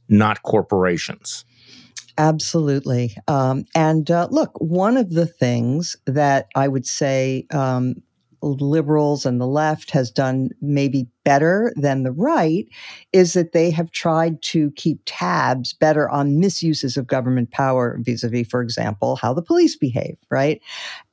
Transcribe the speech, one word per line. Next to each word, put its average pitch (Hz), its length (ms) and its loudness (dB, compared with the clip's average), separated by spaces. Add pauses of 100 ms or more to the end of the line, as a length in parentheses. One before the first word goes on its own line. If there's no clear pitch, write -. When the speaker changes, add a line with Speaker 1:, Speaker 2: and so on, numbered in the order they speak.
Speaker 1:
not 107 340 4
corporations. - 1040 -2 (720)
Speaker 2:
Absolutely. 139 1000 0 (140)
Um, 135 460 0
and, 160 360 2
uh, 170 200 2
look, 302 280 0
one 185 380 0
of 220 140 0
the 170 160 2
things 123 720 -2 (100)
that 139 480 2
I 135 140 2
would 135 180 -4
say, 131 640 -2
um, 127 500 -2 (420)
liberals 147 800 0
and 123 160 0
the 123 60 0
left 156 460 -2
has 131 180 0
done 131 400 -2 (100)
maybe 139 460 0 (180)
better 165 520 2
than 139 260 0
the 131 80 -2
right 180 560 0 (460)
is 185 220 4
that 170 180 0
they 170 180 4
have 165 220 -2
tried 165 500 0
to 147 300 0
keep - 340 -2
tabs 135 640 -2
better 151 380 2
on 143 300 2
misuses 160 560 0
of 131 100 -4
government 127 460 0
power 131 480 0
vis-a-vis, 117 480 -4
for 127 120 -2
example, 117 540 -2
how 120 180 -2
the 151 80 -4
police 330 360 2
behave, - 400 -4 (140)
right? 139 300 0 (520)